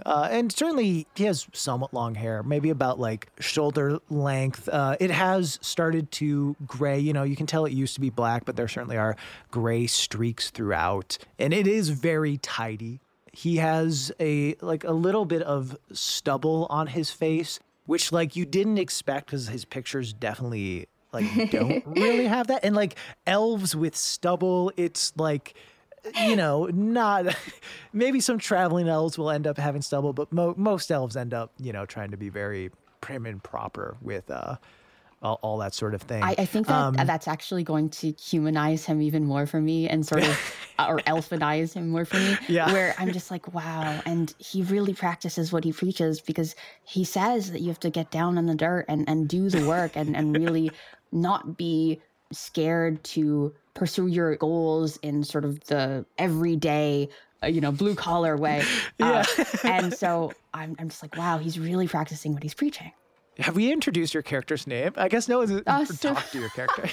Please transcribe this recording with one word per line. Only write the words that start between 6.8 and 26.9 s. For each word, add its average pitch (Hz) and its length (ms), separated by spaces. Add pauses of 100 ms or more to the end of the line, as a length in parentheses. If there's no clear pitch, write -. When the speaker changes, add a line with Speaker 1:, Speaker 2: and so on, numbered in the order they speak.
Speaker 1:
You 151 140
know, 143 100
you 139 120
can 156 120
tell 160 180
it 139 80
used 131 220
to 127 60
be 131 100
black, 117 340
but 123 100
there 117 120
certainly 120 300
are 107 180 (340)
gray 117 380
streaks - 640
throughout, 95 680 (220)
and 147 160
it 202 100
is 196 240
very 156 480
tidy. 113 640 (320)
He 170 260
has 160 600
a, 151 420
like, 160 220
a 170 100
little 190 320
bit 160 160
of 139 340 (160)
stubble 156 760
on 151 180
his 151 220
face, 160 500 (260)
which, 165 260
like, 165 240
you 175 100
didn't 202 320
expect 143 540
'cause 131 160
his 117 180
pictures 127 480
definitely, 107 720 (260)
like, 160 120
Speaker 2:
<laughs> 214 260
Speaker 1:
don't - 340
really 220 420
have 233 200
that. 262 180
And, 208 100
like, 208 200 (300)
elves 202 520
with 156 180
stubble, 180 840
it's, 170 400
like, 151 380 (680)
you 220 140
know, 156 320
not, 202 580 (380)